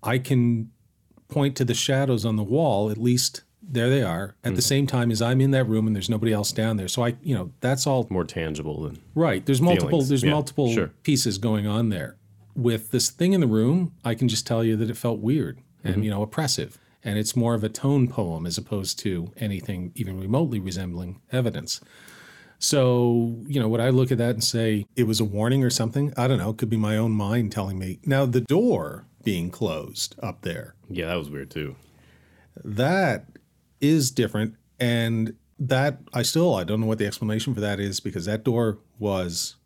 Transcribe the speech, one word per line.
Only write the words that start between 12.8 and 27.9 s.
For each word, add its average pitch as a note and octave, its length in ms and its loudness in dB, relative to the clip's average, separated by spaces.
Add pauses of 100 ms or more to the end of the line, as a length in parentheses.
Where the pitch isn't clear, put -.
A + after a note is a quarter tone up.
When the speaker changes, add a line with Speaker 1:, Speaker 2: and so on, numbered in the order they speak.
Speaker 1:
this B2 180 0
thing F3+ 240 2
in F#3 80 4
the C#3 60 4
room, B2 460 2 (120)
I A#2 80 0
can A#2+ 140 0
just G#2+ 180 -2
tell A2+ 180 0
you A2 140 2
that A2 140 0
it A2 60 -6
felt A#2 220 -2
weird A#2 380 0 (260)
and, G2 120 -2
Speaker 2:
Mm-hmm. G#2 80 0
Speaker 1:
you G#2+ 80 0
know, G2+ 100 -2
oppressive. G#2+ 560 -4 (260)
And G#2 140 -2
it's G#2+ 180 -2
more A#2 200 2
of G#2+ 80 -2
a A2 60 0
tone C3+ 380 2
poem E2+ 380 -4
as E2+ 120 -4
opposed - 420 -6
to F2 380 -4
anything F#2 580 -6
even F#2 240 -6
remotely A#2+ 400 0
resembling F2+ 600 -8 (100)
evidence. A#2 500 -4 (800)
So, A#2+ 760 2 (120)
you C#3+ 120 -2
know, A2 80 2
would A2+ 140 2
I B2 80 2
look B2+ 220 4
at B2+ 60 2
that A#2 140 2
and A2 120 -2
say A2 420 0 (100)
it B2 80 2
was A2 160 0
a A2+ 60 2
warning A2 380 2
or B2 60 4
something? C#3 480 -2
I B2 100 2
don't C3 100 2
know. G2 140 -2
It A2 60 -6
could A2 120 -2
be A2+ 80 0
my G#2+ 200 2
own A2+ 140 2
mind G#2+ 400 0
telling G2 260 -4
me. F#2 280 -6